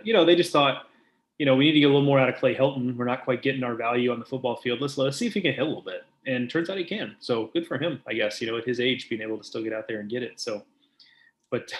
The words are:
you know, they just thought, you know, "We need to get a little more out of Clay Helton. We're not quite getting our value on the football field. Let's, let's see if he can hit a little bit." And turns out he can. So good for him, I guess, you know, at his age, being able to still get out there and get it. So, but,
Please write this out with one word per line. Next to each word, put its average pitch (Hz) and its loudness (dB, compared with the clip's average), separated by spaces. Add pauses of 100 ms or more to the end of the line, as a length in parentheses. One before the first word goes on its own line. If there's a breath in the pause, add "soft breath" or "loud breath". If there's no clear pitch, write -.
you 214 -2
know, 190 6
they 170 8
just 175 2
thought, 143 2 (520 soft breath)
you 151 0
know, 131 6
"We 135 4
need 156 6
to 151 6
get 147 8
a - 8
little 139 6
more 139 6
out 131 6
of 123 0
Clay - 2
Helton. 127 0
We're 123 -2
not 123 -2
quite 123 -2
getting 135 -2
our 120 -4
value 120 0
on 117 -2
the 113 -10
football 127 -4
field. 120 -4
Let's, 143 -6
let's 135 0
see 240 -2
if 214 -4
he 214 -2
can 160 0
hit - -4
a - 0
little 135 -4
bit." 90 -12 (240)
And 123 -2
turns 165 -2
out 190 -6
he 180 -4
can. 170 -8
So 113 -2
good 170 -2
for 139 -6
him, 151 -4
I 113 -4
guess, 107 -2
you 117 -4
know, 113 -4
at 117 -6
his 120 -2
age, 123 -2
being 110 -6
able 110 -6
to 107 -20
still - -8
get 110 -6
out 110 -8
there 113 -6
and 104 -10
get 123 -6
it. - -10
So, 107 -8 (880 soft breath)
but, - -6